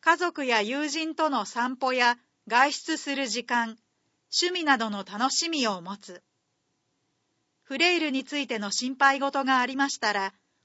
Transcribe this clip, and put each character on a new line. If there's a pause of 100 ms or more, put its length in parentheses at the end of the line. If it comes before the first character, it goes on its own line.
家
族
や
友
人
と
の
散
歩
や (300)
外
出
す
る
時
間、 (540)
趣
味
な
ど
の
楽
し
み
を
持
つ。 (1400)
フ
レ
イ
ル
に
つ
い
て
の
心
配
事
が
あ
り
ま
し
た
ら、 (320)